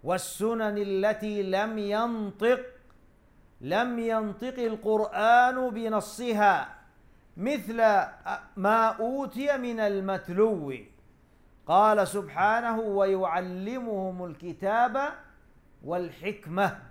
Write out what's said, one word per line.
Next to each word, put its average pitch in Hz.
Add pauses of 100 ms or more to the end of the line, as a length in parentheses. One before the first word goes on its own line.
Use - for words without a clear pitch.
والسنن 208
التي 208
لم 202
ينطق، 220 (1000)
لم 233
ينطق 226
القرآن 226
بنصها، 214 (680)
مثل 220 (800)
ما 214 (140)
أوتي 269
من 240
المتلو. 190 (920)
قال 202
سبحانه: 202
"ويعلمهم 190
الكتاب 202 (760)
والحكمة". 175 (120)